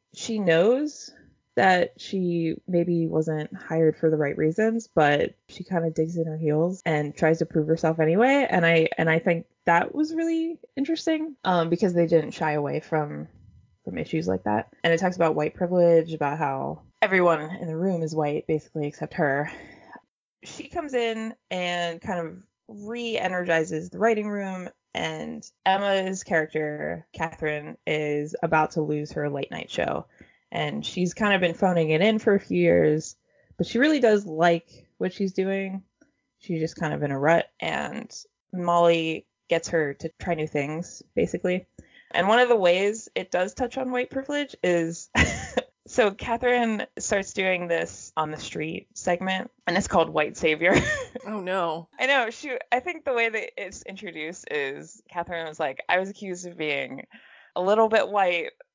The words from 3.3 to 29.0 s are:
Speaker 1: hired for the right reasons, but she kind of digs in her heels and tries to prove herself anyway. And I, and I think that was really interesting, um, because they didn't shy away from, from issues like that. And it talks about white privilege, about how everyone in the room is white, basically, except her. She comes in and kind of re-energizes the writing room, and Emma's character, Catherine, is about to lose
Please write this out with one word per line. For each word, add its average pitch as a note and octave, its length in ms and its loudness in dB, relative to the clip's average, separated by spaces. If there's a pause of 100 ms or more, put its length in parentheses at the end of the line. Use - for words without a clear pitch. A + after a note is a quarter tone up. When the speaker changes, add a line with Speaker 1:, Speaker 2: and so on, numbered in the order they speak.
Speaker 1:
hired D#3+ 420 2
for D#3+ 140 4
the D#3 60 2
right D3 200 0
reasons, A3 560 0
but D3 420 4 (140)
she - 160 -12
kind E3+ 220 -2
of D#3+ 80 -2
digs D#3+ 220 -2
in E3 100 -2
her D#3 100 -6
heels D#3+ 480 0
and D3+ 300 0
tries E3 240 4
to D#3+ 80 0
prove D#3 220 0
herself D#3+ 300 2
anyway. A3+ 520 4
And E3+ 160 4
I, E3 220 6 (100)
and E3 100 2
I E3 120 4
think E3+ 260 0 (180)
that A3+ 300 4
was D#4 200 -2
really E4 440 -2 (180)
interesting, D#4 680 -2
um, E3+ 260 2
because F3 240 2
they E3+ 120 4
didn't D#3+ 260 2
shy D#3 200 -2
away D3 280 -2
from, D3+ 480 -4 (560)
from F2 140 -8
issues D#3 300 -4
like F#2+ 160 -2
that. G#2 240 -2 (160)
And E3 80 2
it E3 60 2
talks F3+ 180 0
about E3 180 2
white D3+ 200 -2
privilege, E3+ 580 4
about C#3+ 260 -4
how C#3 440 -4 (180)
everyone F3+ 400 4
in E3+ 280 -8
the D#3+ 80 -6
room F3 260 -2
is D#3+ 120 -4
white, D3+ 320 -2
basically, D3+ 420 -4
except - 260 -10
her. D3 360 0 (920)
She - 240 -14
comes D#4 240 -8
in A3+ 420 -2 (160)
and F3 500 -4
kind F#3 200 -4
of E3 160 -8 (320)
re-energizes F#3 1200 -2
the F3 80 -14
writing G#3+ 300 2
room, F#3+ 400 -6 (260)
and D#3 500 -6 (200)
Emma's F#3+ 580 0
character, D#3 880 -4
Catherine, D#3 640 -6 (100)
is D3+ 560 -2
about D#3+ 300 2
to D#3+ 100 -2
lose D3+ 300 -4